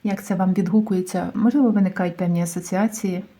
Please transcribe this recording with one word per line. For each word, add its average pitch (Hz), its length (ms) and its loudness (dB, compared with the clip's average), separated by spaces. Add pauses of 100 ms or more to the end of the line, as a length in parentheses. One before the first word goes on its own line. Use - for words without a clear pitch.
як 196 200 -2
це 196 120 -2
вам 185 180 2
відгукується? 185 800 0
Можливо, 254 380 2
виникають 185 460 0
певні 175 240 0
асоціації 185 800 -2 (160)